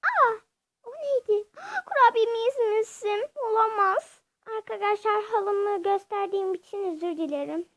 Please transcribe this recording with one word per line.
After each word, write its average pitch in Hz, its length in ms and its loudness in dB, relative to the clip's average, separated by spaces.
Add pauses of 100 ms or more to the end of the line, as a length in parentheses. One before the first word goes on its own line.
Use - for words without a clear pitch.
Aa, 554 300 4 (500)
o 466 60 -14
neydi? 494 580 0 (200)
<gasps> 762 180 -6
Kurabiyemi 466 520 4 (100)
ezmişsin. 440 880 0
Olamaz. 440 840 0 (360)
Arkadaşlar, 415 680 -2
halımı 403 600 0
gösterdiğim 392 720 0
için 370 420 -6
özür 330 220 -4
dilerim. 302 480 -4 (120)